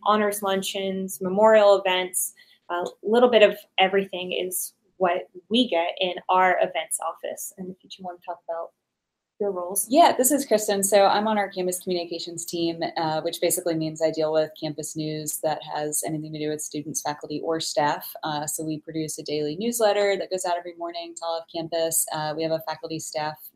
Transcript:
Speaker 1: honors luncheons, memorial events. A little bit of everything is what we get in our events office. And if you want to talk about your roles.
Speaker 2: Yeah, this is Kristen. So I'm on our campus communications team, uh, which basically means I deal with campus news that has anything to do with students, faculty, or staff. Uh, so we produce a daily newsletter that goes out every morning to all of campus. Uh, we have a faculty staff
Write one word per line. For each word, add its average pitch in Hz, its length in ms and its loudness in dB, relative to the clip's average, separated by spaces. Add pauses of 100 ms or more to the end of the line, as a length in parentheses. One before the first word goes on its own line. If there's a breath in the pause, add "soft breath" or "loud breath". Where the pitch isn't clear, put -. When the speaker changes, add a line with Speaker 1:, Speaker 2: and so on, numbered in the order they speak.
Speaker 1:
honors 208 380 2
luncheons, 190 800 -4
memorial 202 600 6
events. 185 500 -2 (360 soft breath)
A 175 140 -2 (180)
little 240 280 6
bit 214 120 8
of 202 160 8 (220)
everything 190 520 0
is - 420 -6 (240)
what 185 320 0 (200)
we 233 180 4
get 170 320 0
in 180 140 0 (160)
our 185 320 6
events - 440 -2
office. - 520 -8
And 185 260 -10
if - 140 -20
you 190 80 -14
want 180 160 -12
to - 40 -20
talk 175 220 -10
about 165 220 -6 (720)
your 202 120 0
roles. 175 380 -4
Speaker 2:
Yeah, 294 260 6
this 254 160 2
is 285 140 0
Kristen. 208 380 0
So 196 220 6
I'm 208 220 2
on 220 100 0
our 196 120 0
campus 180 320 -4
communications 170 640 -6
team, 170 360 -2 (160)
uh, 160 240 0
which 165 200 -4
basically 175 340 2
means 156 260 -2
I 160 100 4
deal 156 200 0
with 156 200 2 (100)
campus 156 340 -8
news 156 480 -4
that 156 200 0
has 151 420 -4
anything 156 280 -6
to 156 60 -6
do 151 100 -2
with 151 120 -4
students, 151 400 -8
faculty, 151 420 -6
or 165 160 -2
staff. 156 540 -2 (100)
Uh, 151 220 -4
so 156 180 -6
we 156 160 -4
produce 156 380 -6
a 151 60 -10
daily 151 340 -2
newsletter 208 600 2
that 175 120 -6
goes 185 160 -4
out 175 120 0
every 175 180 -10
morning 170 420 -10
to 170 80 -10
all 165 120 -2
of 165 60 -8 (100)
campus. 165 600 -2
Uh, 156 240 -2
we 160 60 -2
have 160 80 0
a 160 160 -2
faculty 160 320 -8
staff 156 360 -6 (200)